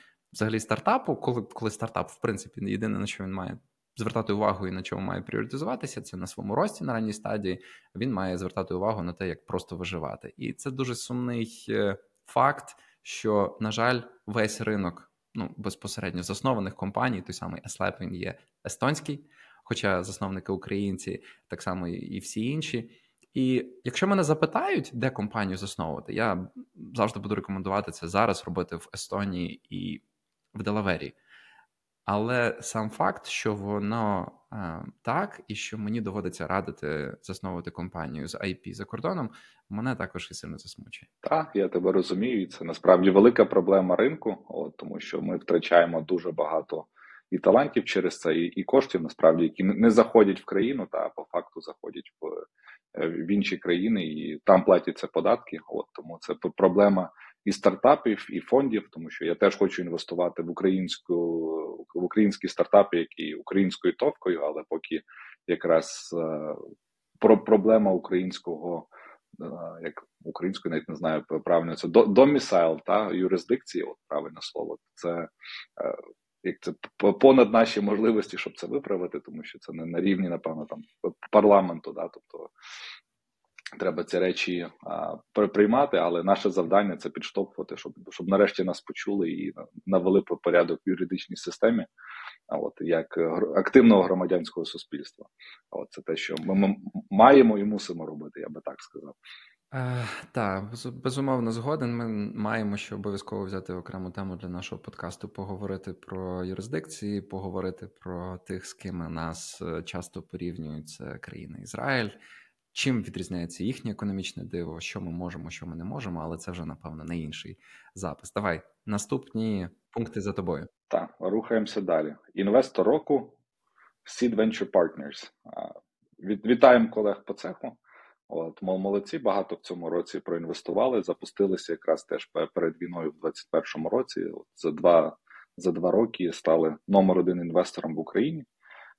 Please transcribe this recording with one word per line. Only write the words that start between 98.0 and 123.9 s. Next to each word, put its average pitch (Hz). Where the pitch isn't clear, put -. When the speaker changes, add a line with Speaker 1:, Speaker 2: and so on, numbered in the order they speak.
Speaker 2:
робити, 76
я -
би 76
так -
сказав. -
Speaker 1:
Е, 127
та, 101
без-, 117
безумовно, 127
згоден. 120
Ми 117
маємо 107
ще -
обов'язково 101
взяти 95
окрему 92
тему 95
для 90
нашого 87
подкасту: -
поговорити 95
про 92
юрисдикції, 104
поговорити 92
про 90
тих, 90
з -
ким 90
нас, 82
е, 85
часто 85
порівнюють, 80
це -
країна -
Ізраїль. 123
Чим 123
відрізняється 87
їхнє -
економічне 98
диво, 82
що 95
ми 87
можемо, 85
що -
ми 82
не 85
можемо, 95
але 82
це 90
вже, 87
напевно, 78
на 85
інший -
запис. -
Давай, 95
наступні 107
пункти 113
за 98
тобою. 87
Speaker 2:
Так, -
рухаємося 107
далі. 78
Інвестор 104
року — 139